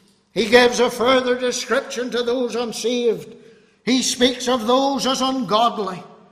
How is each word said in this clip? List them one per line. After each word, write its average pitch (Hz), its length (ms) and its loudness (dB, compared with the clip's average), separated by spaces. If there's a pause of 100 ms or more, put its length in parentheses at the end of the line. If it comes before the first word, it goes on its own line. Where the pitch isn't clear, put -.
(320)
he 214 140 0
gives 240 340 6
a 247 100 2
further 247 480 0
description 247 720 -4
to 240 120 -4
those 240 320 -2
unsaved. 233 800 -2 (500)
He 247 180 2
speaks 247 460 0
of 240 180 0
those 262 400 2
as 254 140 -2
ungodly. 214 800 0 (300)